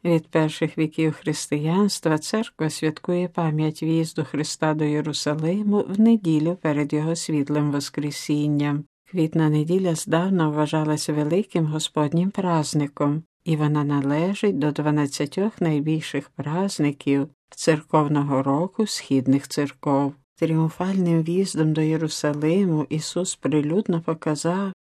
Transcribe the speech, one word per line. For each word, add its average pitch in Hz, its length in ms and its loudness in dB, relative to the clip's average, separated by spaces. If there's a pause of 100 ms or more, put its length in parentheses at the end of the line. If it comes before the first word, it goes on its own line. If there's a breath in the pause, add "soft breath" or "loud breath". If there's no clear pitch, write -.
Від 170 240 2
перших 156 500 0
віків 156 360 0
християнства 156 1040 0
церква 160 520 -4
святкує 175 580 -2
пам'ять 156 560 -2
в'їзду 160 400 0
Христа 156 500 -2
до 156 120 0
Єрусалиму 156 1040 0
в 196 100 -2
неділю 180 640 4
перед 147 320 0
його 156 220 0
світлим 147 560 0
Воскресінням. 147 1120 -2 (280)
Квітна 160 380 2
неділя 165 460 2
здавна 165 540 0
вважалася 151 640 0
великим 160 520 0
Господнім 156 680 -2
праздником, 151 920 0 (220)
і 160 100 0
вона 151 280 2
належить 147 760 0
до 147 120 2
дванадцятьох 151 920 -2
найбільших 156 680 -2
праздників 147 960 -2 (220)
церковного 147 920 2
року 165 440 0
східних 135 600 0
церков. 143 680 -2 (260)
Тріумфальним 165 840 2
в'їздом 160 500 0
до 156 80 0
Єрусалиму 156 1080 0
Ісус 165 460 -4
прилюдно 160 680 0
показав, 165 680 -2 (120)